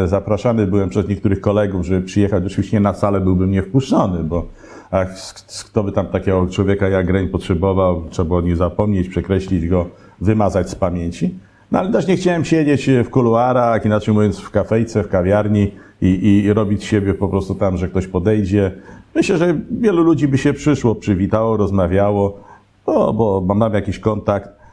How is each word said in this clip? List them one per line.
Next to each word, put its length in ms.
Zapraszany 640
byłem 220
przez 180
niektórych 340
kolegów, 440
żeby 160
przyjechać. 440
Oczywiście 340
na 140
salę 280
byłbym 300
niewpuszczony, 720
bo, 220
a 100
s-, 460
s-, 160
kto 200
by 80
tam 160
takiego 400
człowieka 420
jak 180
Greń 220
potrzebował, 800
trzeba 180
było 140
nie 140
zapomnieć, 540
przekreślić 580
go, 180
wymazać 480
z 60
pamięci. 600
No 80
ale 120
też 160
nie 80
chciałem 300
siedzieć 440
w 40
kuluarach, 760
inaczej 280
mówiąc 260
w 120
kafejce, 520
w 60
kawiarni 640
i, 60
i, 360
i 100
robić 300
siebie 300
po 140
prostu 280
tam, 220
że 100
ktoś 200
podejdzie. 640
Myślę, 220
że 180
wielu 320
ludzi 240
by 100
się 160
przyszło, 420
przywitało, 600
rozmawiało, 840
bo, 280
bo 420
mam 180
jakiś 260
kontakt, 500